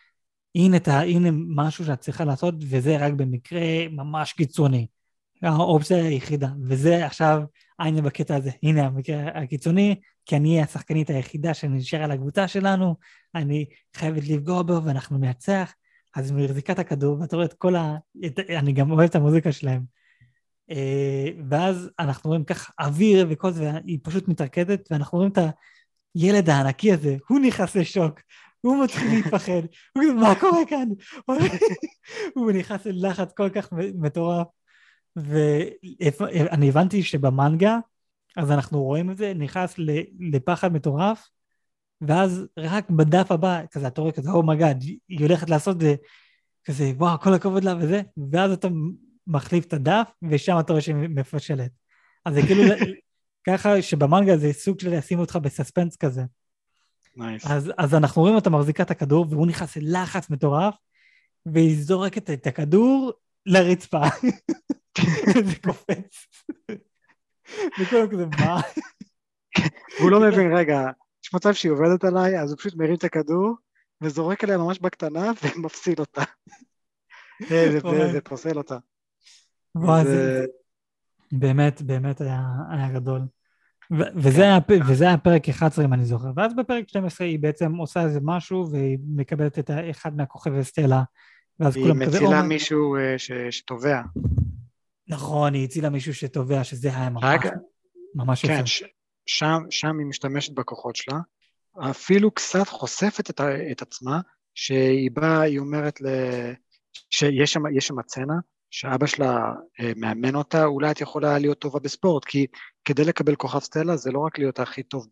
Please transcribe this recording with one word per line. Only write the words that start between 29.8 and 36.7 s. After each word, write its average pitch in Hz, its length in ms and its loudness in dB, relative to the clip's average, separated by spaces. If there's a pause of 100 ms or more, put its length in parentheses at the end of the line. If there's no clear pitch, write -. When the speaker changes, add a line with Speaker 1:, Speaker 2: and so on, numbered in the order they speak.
Speaker 1:
הוא 269 80 2
כזה, 302 100 4
"מה 220 260 6
קורה 339 300 4
כאן?" 254 200 -2 (380)
<laughs> 370 1080 -2
הוא 233 160 0
נכנס 190 340 -4
ללחץ 185 480 -4
כל 196 160 -2
כך 190 240 -6
מ-, 180 280 -6
מטורף. 170 460 -2 (680)
ואיפה, 151 1120 -2 (260)
אני 143 180 4